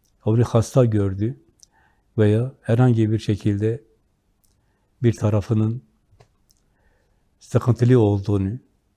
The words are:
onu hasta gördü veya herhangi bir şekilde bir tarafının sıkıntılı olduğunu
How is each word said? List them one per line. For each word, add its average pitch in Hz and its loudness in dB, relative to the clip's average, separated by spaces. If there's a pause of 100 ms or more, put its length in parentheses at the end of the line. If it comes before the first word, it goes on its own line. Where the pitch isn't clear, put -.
(260)
onu 117 2
hasta 120 0
gördü 107 -4 (760)
veya 110 2 (100)
herhangi 113 2
bir 110 -2
şekilde 107 -4 (1200)
bir 117 2
tarafının 110 -2 (1600)
sıkıntılı 120 0
olduğunu 101 -2 (380)